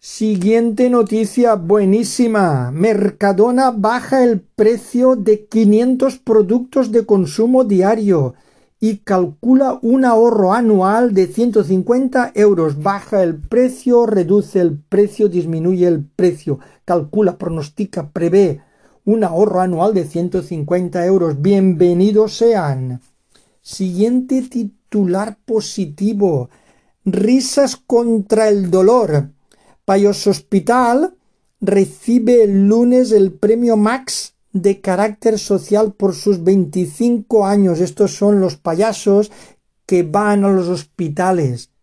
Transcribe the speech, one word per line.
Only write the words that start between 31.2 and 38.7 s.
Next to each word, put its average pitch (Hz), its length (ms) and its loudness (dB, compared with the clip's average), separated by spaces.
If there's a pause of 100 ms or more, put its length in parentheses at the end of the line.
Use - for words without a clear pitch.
recibe 220 840 2
el 196 240 2
lunes 240 420 2
el 196 220 2
premio 226 460 0
Max 240 560 -4 (180)
de 190 300 -2
carácter 208 560 -2
social 208 560 -2
por 196 200 -2
sus 175 300 -2
veinticinco 196 1000 0
años. 190 340 0
Estos 185 340 -2
son 202 240 0
los 180 180 -2
payasos 202 760 -2 (540)